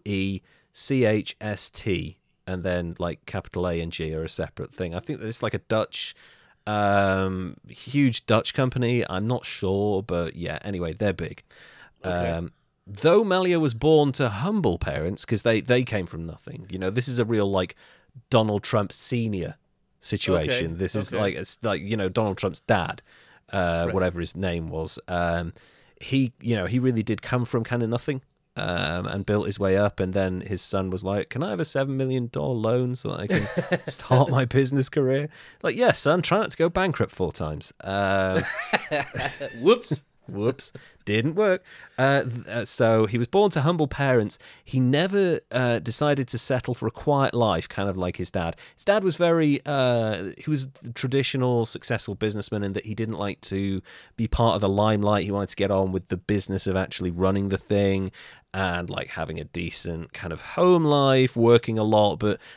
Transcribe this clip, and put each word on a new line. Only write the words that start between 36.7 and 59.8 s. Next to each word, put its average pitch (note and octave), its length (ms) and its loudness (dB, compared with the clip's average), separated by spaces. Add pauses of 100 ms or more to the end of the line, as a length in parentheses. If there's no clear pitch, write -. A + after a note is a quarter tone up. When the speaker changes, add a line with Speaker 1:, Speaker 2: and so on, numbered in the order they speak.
Speaker 1:
four E2 200 -2
times." D#2 480 -6
Um, G2 640 2 (560)
Speaker 2:
<laughs> A#2+ 600 -8
Whoops. G3+ 400 2 (260)
Speaker 1:
Whoops. G#2 440 -4 (320)
Didn't A#2 300 0
work. F#3+ 300 0 (340)
Uh, C#3 240 4
th-, A#2 240 -8
uh, A#2 180 -6
so A2+ 420 4
he A2+ 120 -2
was A#2+ 80 0
born G3+ 240 4
to D3+ 120 0
humble D#3 260 2
parents. B2+ 500 0 (260)
He C3 140 -4
never, E3+ 600 2 (100)
uh, A#2+ 300 2
decided C3+ 480 0
to A2+ 100 -4
settle B2+ 360 -2
for - 120 -4
a A2+ 60 -2
quiet C#3 420 2
life, G#2+ 340 2
kind G2+ 200 -2
of F#2 80 -2
like F2+ 220 -2
his F#2 120 -4
dad. E2+ 240 -2 (220)
His - 80 -18
dad G3+ 180 2
was F3+ 140 0
very, E3 500 4
uh, A#2 720 0
he - 100 -10
was C3+ 200 -2
the A#2+ 240 -14
traditional B2+ 760 0
successful - 480 -4
businessman G#2 480 -2
in G2 120 -2
that - 120 -6
he G#2+ 80 -6
didn't A2 240 -4
like G2+ 240 -4
to F#2+ 400 -2 (340)
be A2+ 120 0
part A#2 260 4
of G2+ 60 0
the G2+ 80 4
limelight. G#2 560 4
He G2+ 80 -4
wanted G2 160 -2
to - 80 -8
get G2 160 2
on F#2+ 180 2
with F#2 160 -4
the F#2 100 -2
business G2 520 -2
of F#2+ 80 0
actually F#2 340 -2
running F#2+ 380 2
the G2 100 0
thing G2 540 0 (420)
and, F2 340 -2
like, - 220 -6
having D#2+ 300 -6
a D2 40 -8
decent E2+ 680 -6